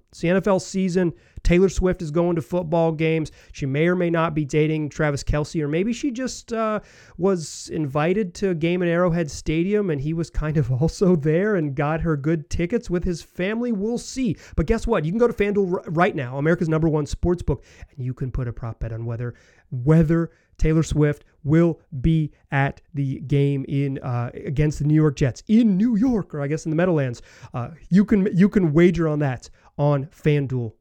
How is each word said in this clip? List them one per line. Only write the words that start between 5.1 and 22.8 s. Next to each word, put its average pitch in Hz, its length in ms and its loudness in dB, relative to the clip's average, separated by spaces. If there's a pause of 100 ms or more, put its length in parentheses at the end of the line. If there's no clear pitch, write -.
Kelce, 151 400 -2
or 143 60 -2
maybe 185 240 -2
she 269 180 -4
just, 240 420 -8
uh, 220 280 -2 (380)
was 180 540 -2
invited 165 640 -2
to 196 160 -2
a 180 60 -2
game 175 260 -2
at 170 60 0
Arrowhead 170 420 0
Stadium, 185 600 -2
and 143 100 -2
he 151 120 -4
was 165 160 -4
kind 156 280 -4
of 131 160 2
<laughs> 123 100 0
also 180 320 2
there 165 400 0
and 151 220 -2
got 151 240 -2
her 160 160 0
good 156 340 -2
tickets 175 400 -2
with 175 140 -2
his 180 180 -4
family. 226 480 -4
We'll 220 260 -4
see. 233 400 -4 (200)
But 165 100 0
guess 226 220 0
what? 190 160 2
You 165 80 -2
can 226 80 0
go 240 80 6
to - 40 -4
FanDuel 202 400 0
r-, 185 200 -4
right 170 240 2
now, 127 200 -6
America's 160 320 0
number 160 200 2
one 147 180 0
sports 175 360 -2
book, - 220 -4 (300)
and 127 100 -10
you 127 80 -4
can 123 200 -8
put 127 160 -4
a 117 40 -6
prop 113 280 -10
bet 113 120 -6
on 113 120 -8
whether, 117 300 -6 (360)
whether 160 600 4 (260)
Taylor 160 240 4
Swift 147 420 0 (200)
will 160 360 4 (200)
be 160 320 2 (180)
at 139 300 0 (120)